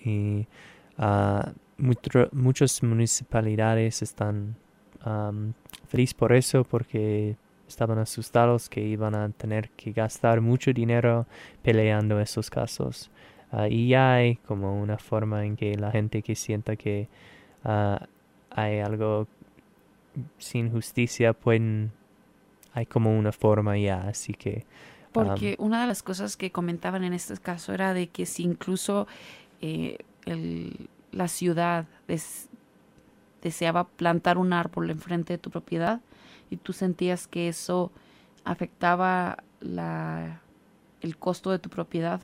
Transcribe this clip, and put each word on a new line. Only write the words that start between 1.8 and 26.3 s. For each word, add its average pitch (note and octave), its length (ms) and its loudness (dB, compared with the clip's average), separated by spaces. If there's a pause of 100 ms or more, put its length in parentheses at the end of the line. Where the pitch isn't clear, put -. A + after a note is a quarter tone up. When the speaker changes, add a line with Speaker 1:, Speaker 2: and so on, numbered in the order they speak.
Speaker 1:
muchas C3 500 2
municipalidades A2+ 1200 2
están, G#2 540 -4 (460)
am, G#2+ 500 -4 (360)
feliz C3 260 2
por A#2 180 4
eso, B2+ 320 6
porque G#2+ 720 0 (320)
estaban A2+ 300 0
asustados A#2 720 2
que - 120 -6
iban G#2+ 340 0
a G#2 160 -2
tener G#2+ 400 -4
que - 220 -10
gastar A2+ 480 2
mucho B2 320 2
dinero A#2 540 2 (360)
peleando G#2+ 580 4
esos G#2+ 300 -2
casos. - 600 -6 (420)
Ah, G#2+ 160 0
y A#2 200 2
ya B2+ 260 6
hay A#2+ 220 4
como G2 440 -4
una G#2 180 -2
forma G#2+ 460 -2
en G#2+ 120 -4
que G#2 200 -2
la G#2 140 -2
gente A2 320 0
que A2 120 -4
sienta G#2+ 420 -4
que, G#2 320 -2 (560)
ah, G#2 420 0 (440)
hay G#2+ 300 -2
algo G#2+ 460 0 (1120)
sin A#2 320 -2
justicia, A#2 640 2
pueden, A2 600 2 (800)
hay A#2 140 -4
como A2 320 2
una G#2+ 140 0
forma G#2 460 2
ya, G2 300 0
así - 240 -8
que, G#2 320 -6 (480)
Speaker 2:
Porque G3+ 460 0
Speaker 1:
am, G#3+ 80 -4
Speaker 2:
una A3+ 160 0
de B3 40 0
las G3+ 160 -4
cosas G3 340 -8